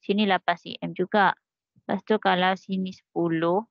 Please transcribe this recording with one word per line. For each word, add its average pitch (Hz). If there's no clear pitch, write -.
Sini 208
lapan 175
C -
M 170
juga. 185
Lepas -
tu 220
kalau 185
sini 190
sepuluh 170